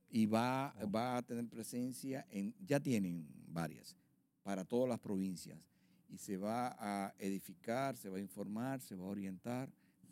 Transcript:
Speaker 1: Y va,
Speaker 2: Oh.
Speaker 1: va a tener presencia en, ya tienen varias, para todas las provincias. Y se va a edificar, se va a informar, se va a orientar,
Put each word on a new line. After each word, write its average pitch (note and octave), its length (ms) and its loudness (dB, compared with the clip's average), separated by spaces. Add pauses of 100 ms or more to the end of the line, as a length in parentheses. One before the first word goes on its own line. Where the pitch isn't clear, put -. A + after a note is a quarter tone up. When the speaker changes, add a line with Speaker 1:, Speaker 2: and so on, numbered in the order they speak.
(100)
Speaker 1:
Y A2 140 6
va, B2+ 580 4
Speaker 2:
Oh. G#2 80 0
Speaker 1:
va B2 280 2
a A#2+ 40 0
tener A#2+ 260 -4
presencia B2 840 -4
en, G2+ 240 0 (100)
ya C#3+ 160 4
tienen F#2+ 460 2 (220)
varias, D#2+ 460 -4 (480)
para F#2+ 220 0
todas B2 240 4
las A#2 120 2
provincias. F#2+ 580 -2 (500)
Y G2 80 -12
se F#2+ 220 -4
va A#2 400 0
a G2+ 400 0
edificar, G#2 800 -2
se G#2 120 -10
va F#2+ 80 -4
a G2 40 0
informar, G#2+ 600 -2
se G2+ 160 -10
va F2+ 80 -6
a F#2+ 40 -4
orientar, G2+ 600 -4 (420)